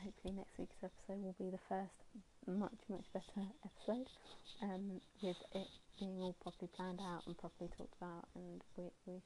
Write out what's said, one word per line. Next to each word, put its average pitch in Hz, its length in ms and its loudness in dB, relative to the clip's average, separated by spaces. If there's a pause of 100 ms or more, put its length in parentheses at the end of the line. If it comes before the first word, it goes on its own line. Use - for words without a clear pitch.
hopefully 196 300 -2
next - 240 -2
week's - 240 -2
episode 196 400 -2
will 190 160 0
be 185 160 2
the 185 160 0
first 190 260 4 (540)
much, 214 400 6
much - 240 2
better 196 320 2 (180)
episode, 240 460 4 (500)
um, 196 400 2 (220)
with 180 160 6 (180)
it 190 140 0 (300)
being 190 200 2
all 185 240 4
properly 180 320 -2
planned 185 240 0
out 175 280 2
and 175 100 -2
properly - 400 -2
talked - 180 -6
about, 175 400 -4
and 175 240 -6 (160)
we, 180 160 -2 (160)
we 180 180 -4